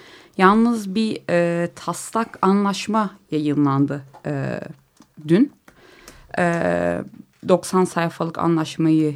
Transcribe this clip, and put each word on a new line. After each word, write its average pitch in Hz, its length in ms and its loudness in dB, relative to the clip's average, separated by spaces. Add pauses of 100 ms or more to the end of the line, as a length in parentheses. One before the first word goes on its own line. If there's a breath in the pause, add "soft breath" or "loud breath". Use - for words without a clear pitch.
(360 loud breath)
Yalnız 208 580 4
bir, 220 260 -2 (100)
e, 170 440 0
taslak - 680 -6
anlaşma 202 680 0 (200)
yayınlandı, 143 720 0 (240)
e, 135 340 -6 (680)
dün. 208 240 4 (840 loud breath)
E, 180 60 2 (1040)
doksan 185 360 2
sayfalık 170 540 -4
anlaşmayı 160 760 0